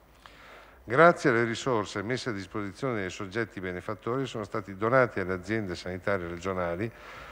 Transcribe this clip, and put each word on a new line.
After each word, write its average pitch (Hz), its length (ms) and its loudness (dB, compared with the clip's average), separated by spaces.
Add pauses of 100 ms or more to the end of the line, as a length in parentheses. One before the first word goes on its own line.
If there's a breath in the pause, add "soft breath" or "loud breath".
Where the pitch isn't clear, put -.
(840 soft breath)
Grazie 160 460 6
alle 117 140 6
risorse 110 580 -2
messe 123 280 -4
a - 20 -4
disposizione 101 680 -4
dei 95 100 -4
soggetti 101 500 -6
benefattori 104 680 -4
sono 117 160 -6
stati 98 340 -6
donati 117 440 4
alle 92 140 0
aziende 92 420 -2
sanitarie 90 500 -2
regionali, 90 640 -2 (420 loud breath)